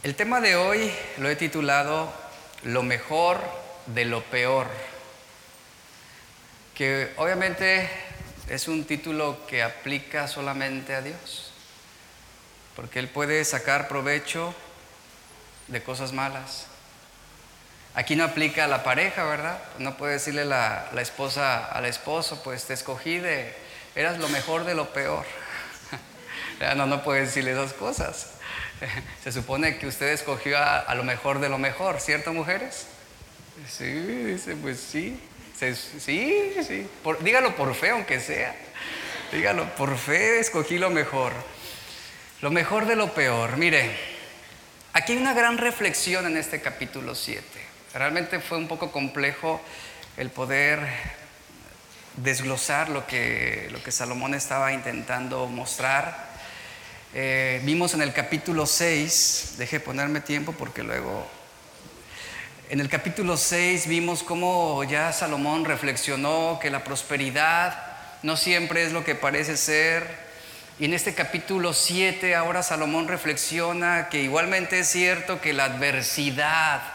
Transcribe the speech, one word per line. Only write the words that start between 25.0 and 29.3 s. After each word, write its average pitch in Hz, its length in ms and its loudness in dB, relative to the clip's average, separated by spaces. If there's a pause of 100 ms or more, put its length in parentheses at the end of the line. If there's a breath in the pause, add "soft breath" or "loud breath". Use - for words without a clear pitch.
<laughs> - 60 -10 (640 loud breath)
Ya, 135 120 2
no, 139 140 2
no 139 160 0
puede 139 220 2
decirle 127 260 0
esas 135 220 -2
cosas. - 560 -4 (500 loud breath)
<laughs> - 440 -8
Se 131 80 -6